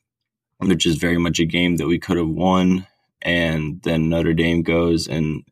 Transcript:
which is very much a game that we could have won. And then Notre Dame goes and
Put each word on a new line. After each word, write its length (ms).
which 260
is 100
very 220
much 220
a 40
game 320
that 120
we 100
could 180
have 100
won. 600
And 640
then 260
Notre 240
Dame 300
goes 460
and 440